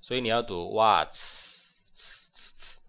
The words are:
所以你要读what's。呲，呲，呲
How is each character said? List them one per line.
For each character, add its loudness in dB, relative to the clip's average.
所 -6
以 0
你 -2
要 4
读 -4
what's。 2
呲， -10
呲， -12
呲 -14